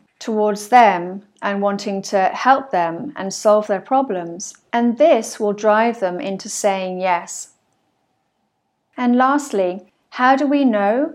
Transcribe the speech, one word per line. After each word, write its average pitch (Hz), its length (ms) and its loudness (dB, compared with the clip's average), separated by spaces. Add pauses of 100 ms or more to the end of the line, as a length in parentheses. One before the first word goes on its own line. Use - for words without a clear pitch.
(200)
towards 214 480 -2
them 196 560 4 (180)
and 202 200 -4
wanting 196 400 -2
to 190 320 0
help 269 380 0
them 170 440 -4
and 190 180 -8
solve 214 340 2
their 190 140 -2
problems. 190 720 -4 (180)
And 233 260 0
this 262 420 2
will 208 140 0
drive 220 460 2
them 180 200 -4
into 196 280 -8
saying 190 520 -4
yes. 180 500 -4 (1500)
And 247 200 0
lastly, 247 680 0 (280)
how 262 220 4
do 285 100 0
we 285 200 2
know 233 500 0